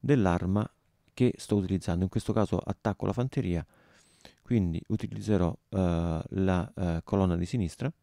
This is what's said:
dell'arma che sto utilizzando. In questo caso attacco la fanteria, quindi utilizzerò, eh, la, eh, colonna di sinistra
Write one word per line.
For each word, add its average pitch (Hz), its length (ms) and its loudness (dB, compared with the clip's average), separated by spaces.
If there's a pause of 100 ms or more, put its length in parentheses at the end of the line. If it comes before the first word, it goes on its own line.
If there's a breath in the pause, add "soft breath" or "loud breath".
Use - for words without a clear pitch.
dell'arma 98 640 2 (460)
che 127 220 4
sto - 180 -2
utilizzando. 92 480 0
In 95 80 0
questo - 220 -4
caso 104 260 2
attacco - 480 -4
la 98 60 0
fanteria, 98 520 -2 (760 soft breath)
quindi 90 460 0
utilizzerò, 101 680 0 (120)
eh, 85 640 0
la, 95 440 0
eh, 85 300 -2
colonna 95 320 2
di 87 100 -2
sinistra 120 460 -4 (100)